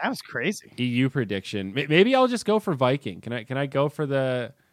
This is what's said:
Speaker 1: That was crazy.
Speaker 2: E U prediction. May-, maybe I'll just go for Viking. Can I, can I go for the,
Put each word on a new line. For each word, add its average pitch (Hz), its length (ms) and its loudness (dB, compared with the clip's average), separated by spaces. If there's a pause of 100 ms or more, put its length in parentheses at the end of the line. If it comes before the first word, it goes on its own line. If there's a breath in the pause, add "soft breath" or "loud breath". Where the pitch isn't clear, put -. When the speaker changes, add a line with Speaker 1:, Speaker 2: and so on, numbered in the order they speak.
Speaker 1:
That 190 80 -2
was 254 100 -6
crazy. 139 580 -6
Speaker 2:
E 123 60 0
U 123 240 2
prediction. 98 640 -4
May-, 143 140 -4
maybe 185 280 6
I'll 262 140 4
just 240 160 -4
go 214 140 2
for 196 160 -2
Viking. 127 480 0
Can 113 100 -8
I, 117 120 -6
can 131 120 -8
I 139 100 -2
go 139 220 0
for 151 160 -6
the, 131 480 -2 (200)